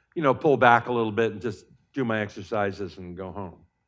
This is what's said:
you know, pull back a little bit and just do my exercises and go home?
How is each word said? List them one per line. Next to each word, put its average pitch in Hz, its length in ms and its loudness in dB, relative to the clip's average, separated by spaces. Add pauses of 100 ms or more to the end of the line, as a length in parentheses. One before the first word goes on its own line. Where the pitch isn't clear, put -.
(160)
you 170 60 -4
know, 131 120 4
pull 139 220 2
back 120 320 6
a 123 40 -2
little 113 200 0
bit 110 180 2
and 98 100 -10
just 110 240 -8 (280)
do 135 120 -4
my 110 160 -2
exercises 101 800 -6
and 87 180 -14
go 92 140 -10
home? 85 280 -12 (300)